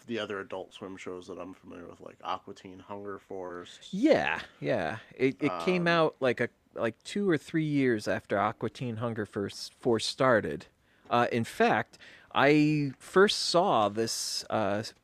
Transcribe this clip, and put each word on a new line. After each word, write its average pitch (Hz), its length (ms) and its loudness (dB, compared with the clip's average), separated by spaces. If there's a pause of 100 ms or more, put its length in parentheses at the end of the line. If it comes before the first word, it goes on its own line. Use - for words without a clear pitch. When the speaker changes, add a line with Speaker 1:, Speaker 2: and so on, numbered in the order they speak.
Speaker 1:
the 113 120 -6
other 101 220 -6
Adult 95 340 -10
Swim 95 220 -14
shows 90 320 -12
that 90 100 -12
I'm 92 160 -12
familiar 90 320 -18
with, 95 140 -20
like - 240 -18
Aqua 95 300 -8
Teen 92 240 -18
Hunger 101 400 -12
Force. 90 600 -12 (120)
Speaker 2:
Yeah, 156 500 2 (200)
yeah. 113 380 -4 (160)
It, 135 260 0
it 143 200 0
came 180 220 -2
Speaker 1:
Um, 170 60 0
Speaker 2:
out, 165 320 2
like, 127 200 0
a, 120 80 -2 (260)
like, 113 300 -4
two 202 240 -2
or 160 100 4
three 160 260 -4
years 131 440 2
after 101 300 0
Aqua 107 320 -2
Teen 120 260 -8
Hunger 113 300 -4
Force, - 520 -6
Force 113 280 2
started. 107 600 2 (440)
Uh, 120 200 4
in 113 140 2
fact, 170 540 0 (360)
I 147 640 4
first - 400 4
saw 160 500 2
this, - 600 -4
uh, 107 320 0 (220)